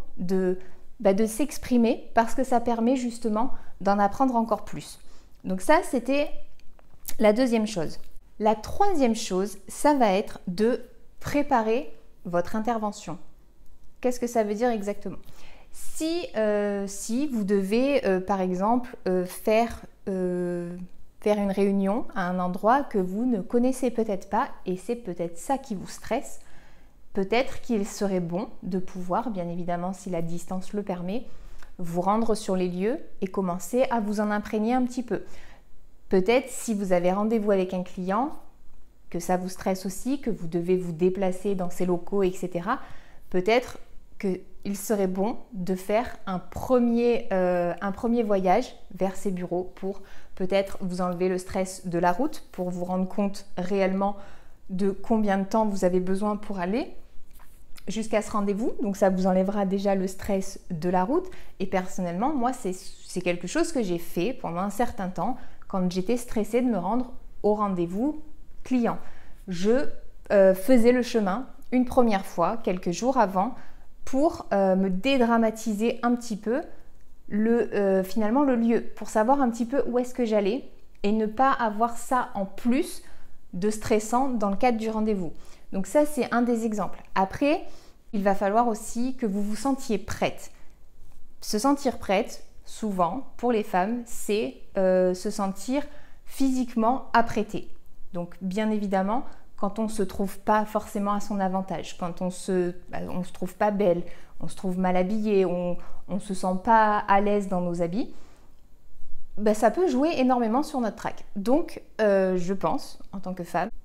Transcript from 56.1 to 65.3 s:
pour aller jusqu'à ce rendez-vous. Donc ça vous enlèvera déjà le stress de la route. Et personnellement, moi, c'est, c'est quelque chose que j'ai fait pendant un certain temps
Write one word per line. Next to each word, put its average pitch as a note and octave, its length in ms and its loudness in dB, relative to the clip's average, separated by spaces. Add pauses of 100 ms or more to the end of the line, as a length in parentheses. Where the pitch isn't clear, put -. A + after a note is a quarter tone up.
pour G3+ 220 -6
aller G3+ 340 -2 (920)
jusqu'à G#3+ 340 0
ce G#3 100 -6
rendez-vous. G#3 420 0 (100)
Donc G3+ 140 -2
ça G3 120 4
vous F#3+ 180 2
enlèvera F#3+ 380 2
déjà G3 300 0
le F#3+ 120 0
stress F#3+ 540 -4 (100)
de F3 200 -2
la F3+ 140 4
route. D#4+ 260 0 (300)
Et G3 60 0
personnellement, F#3 680 -2
moi, B3+ 180 0
c'est, F#3+ 220 -4
c'est - 480 -8
quelque F3 240 -2
chose E4 260 0
que B3 100 0
j'ai F3 160 0
fait F#3 360 -2
pendant F3 260 -4
un G3+ 100 -2
certain G#3 380 0
temps G#3 280 -2 (320)